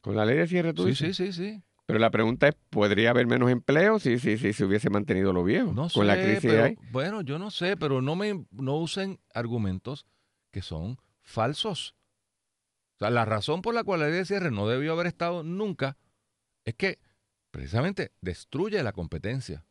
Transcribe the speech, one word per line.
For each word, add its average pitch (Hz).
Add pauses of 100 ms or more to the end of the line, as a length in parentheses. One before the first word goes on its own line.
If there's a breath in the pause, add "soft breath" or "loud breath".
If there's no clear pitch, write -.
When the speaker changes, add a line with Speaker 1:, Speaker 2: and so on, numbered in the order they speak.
Speaker 1:
¿Con 101
la 107
ley 120
de 170
cierre 165
tú 165
Speaker 2:
Sí, 185
Speaker 1:
dices? 156
Speaker 2:
sí, 185
sí, -
sí. 190 (240)
Speaker 1:
Pero 110
la 113
pregunta 117
es, 147 (140)
¿podría 104
haber 123
menos 123
empleo 160
si, 123
si, 110
si 107
se 107
hubiese 101
mantenido 98
lo 90
viejo? 160
Speaker 2:
No 135
Speaker 1:
Con 104
la 101
Speaker 2:
sé, 92
Speaker 1:
crisis 110
Speaker 2:
pero, 110
Speaker 1:
hay. 117 (140)
Speaker 2:
bueno, 175
yo 139
no 202
sé, 185
pero 135
no 143
me, 196
no 131
usen 190 (140)
argumentos 117 (460)
que 98
son 90 (240)
falsos. 147 (1000)
O -
sea, 104
la 117
razón 110
por 233
la 226
cual 180
la 147
ley 165
de 185
cierre 185
no 104
debió 135
haber 170
estado 170
nunca 170 (720)
es 113
que - (520)
precisamente 120
destruye 170
la 107
competencia. 87